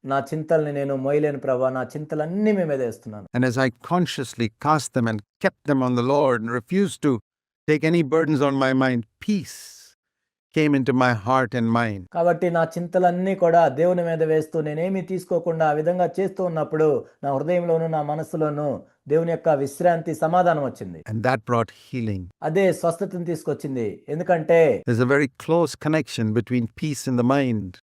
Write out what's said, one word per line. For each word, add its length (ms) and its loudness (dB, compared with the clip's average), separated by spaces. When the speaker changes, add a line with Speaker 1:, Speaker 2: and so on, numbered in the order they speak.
Speaker 1:
నా 60 2
చింతల్ని 460 0
నేను 180 -2
మోయలేను 400 0
ప్రభా, 320 0
నా 60 -4
చింతలన్నీ 640 -2
మీ 140 0
మీద 160 -2
వేస్తున్నాను." 380 -12
Speaker 2:
And 120 4
as 160 -2
I 20 2
consciously 560 -2
cast 320 2
them 140 0
and 120 -8
kept 160 -4
them 160 2
on 120 0
the 140 0
Lord 280 2
and 180 -8
refused 480 -2
to 60 2
take 220 2
any 120 4
burdens 360 2
on 40 -2
my 60 2
mind, 200 0
peace 280 -2
came 220 4
into 220 2
my 100 4
heart 340 0
and 80 0
mind. 240 -2
Speaker 1:
కాబట్టి 400 2
నా 60 2
చింతలన్నీ 580 0
కూడా 200 6
దేవుని 280 2
మీద 240 -2
వేస్తూ, 260 0
నేనేమీ 320 -2
తీసుకోకుండా 600 -2
ఆ 80 2
విధంగా 280 0
చేస్తూ 320 -2
ఉన్నప్పుడు, 360 0
నా 100 -2
హృదయంలోను, 600 0
నా 60 0
మనసులోను 540 -4
దేవుని 220 2
యొక్క 140 -2
విశ్రాంతి, 600 0
సమాధానం 460 2
వచ్చింది. 320 -12
Speaker 2:
And 160 -4
that 240 0
brought 200 0
healing. 360 -4
Speaker 1:
అదే 160 2
స్వస్థతను 500 -4
తీసుకొచ్చింది. 560 -4
ఎందుకంటే 460 2
Speaker 2:
There's 200 2
a 60 2
very 160 2
close 300 0
connection 400 -2
between 260 -2
peace 300 -4
in 100 0
the 140 4
mind 340 -2